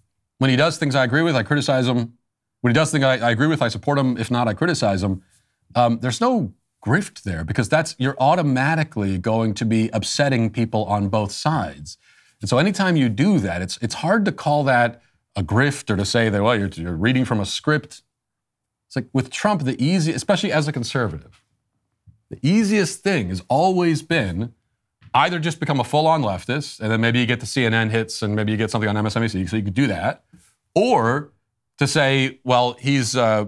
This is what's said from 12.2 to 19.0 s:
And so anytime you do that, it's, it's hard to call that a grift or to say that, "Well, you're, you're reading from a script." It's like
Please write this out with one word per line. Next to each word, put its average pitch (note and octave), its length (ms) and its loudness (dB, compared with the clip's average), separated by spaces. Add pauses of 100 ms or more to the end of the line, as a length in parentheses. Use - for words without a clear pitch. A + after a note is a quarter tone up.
And G#2 100 -6
so B2 80 2
anytime F#3 380 0
you C3 120 2
do D#3+ 300 2
that, F2+ 240 -4
it's, - 180 -8
it's A#2 140 -6
hard G3+ 300 0
to F3+ 80 -2
call D3 320 0
that A#2+ 380 2 (340)
a G2+ 60 -2
grift B2+ 480 0
or G#2 60 0
to G2 80 0
say A2+ 240 2
that, G2+ 140 0
"Well, A#2 140 2
you're, G2 120 -2
you're E2+ 280 -6
reading B2+ 280 2
from A2 160 -2
a G2 60 -4
script." - 560 -4 (840)
It's - 100 -10
like A#2+ 160 -6